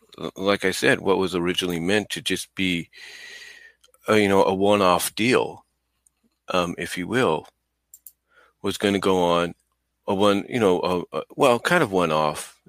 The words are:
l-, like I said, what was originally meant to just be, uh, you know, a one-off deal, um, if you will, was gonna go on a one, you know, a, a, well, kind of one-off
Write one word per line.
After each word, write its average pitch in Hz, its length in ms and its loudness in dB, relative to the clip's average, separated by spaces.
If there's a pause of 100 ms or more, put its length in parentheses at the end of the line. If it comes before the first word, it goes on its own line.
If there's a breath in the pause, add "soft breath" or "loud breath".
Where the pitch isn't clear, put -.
(180)
l-, 80 180 -10
like 98 280 -2
I 92 60 2
said, 127 300 0
what 92 160 2
was 92 180 -2
originally 87 460 -2
meant 98 300 0
to 85 100 -8
just - 340 -6
be, 87 360 -2 (1160 loud breath)
uh, 110 60 4
you 104 140 4
know, 98 160 4
a 98 100 0
one-off 98 600 2
deal, 104 500 -2 (840)
um, 87 280 -2
if - 220 -10
you 87 100 -8
will, 95 400 -2 (1120 soft breath)
was 98 160 -6
gonna 101 220 0
go 95 240 2
on 85 320 0 (520)
a 101 80 -2
one, 101 340 2
you 127 120 -4
know, 90 520 0
a, - 60 -6
a, - 40 -6 (120)
well, 127 240 4
kind 175 240 0
of 117 80 -2
one-off 78 800 0